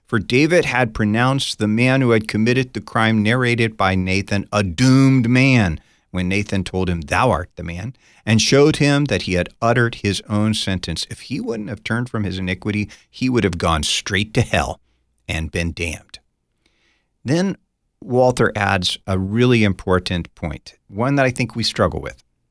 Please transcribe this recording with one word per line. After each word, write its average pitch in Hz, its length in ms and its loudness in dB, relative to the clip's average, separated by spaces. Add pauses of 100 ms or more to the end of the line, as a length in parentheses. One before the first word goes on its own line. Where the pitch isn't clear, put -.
For 117 120 -2
David 147 460 2
had 123 300 -2
pronounced 120 640 0
the 110 100 0
man 127 320 2
who 123 100 2
had 110 180 2
committed 123 440 0
the 110 80 -8
crime 110 420 0
narrated 117 540 0
by 95 180 0
Nathan 95 580 -2
a 104 100 2
doomed 131 640 4
man." 123 500 4 (360)
When 90 140 -2
Nathan 98 340 -2
told 92 260 -4
him, 87 120 -2
"Thou 87 300 0
art 87 260 -2
the 85 80 -12
man," 87 300 -10 (300)
and 110 160 2
showed 143 360 4
him 143 300 2
that 101 160 -2
he 92 100 -4
had 87 160 0 (120)
uttered 117 360 2
his 98 320 -4
own 107 260 0
sentence. 90 560 -6
If - 120 -14
he 143 180 -8
wouldn't 117 280 -8
have 104 140 -12
turned 117 260 -4
from 110 140 -6
his 92 160 -6
iniquity, 98 500 -4 (220)
he - 180 -4
would 123 140 2
have 87 160 0
gone 80 240 0
straight - 520 -4
to 123 80 2
hell 73 380 -2 (460)
and 80 240 -6
been 85 220 -4
damned. - 480 -10 (1040)
Then 170 320 0 (440)
Walther 123 540 2
adds 98 420 -2 (120)
a 95 100 0
really 113 460 2
important 90 720 0
point, - 380 -10 (120)
one 123 300 -2
that 139 100 4
I 127 40 2
think 127 260 -6
we 113 80 -4
struggle - 360 0
with. - 220 -14 (280)